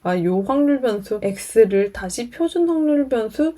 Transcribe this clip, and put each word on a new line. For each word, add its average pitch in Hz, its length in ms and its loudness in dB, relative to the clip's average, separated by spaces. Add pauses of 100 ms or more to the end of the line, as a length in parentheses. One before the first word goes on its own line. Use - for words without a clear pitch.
아, 180 160 -2
요 180 240 0
확률 285 380 2
변수 208 420 -2
X를 196 720 2
다시 240 360 -8
표준 339 400 0
확률 302 400 2
변수 262 500 -2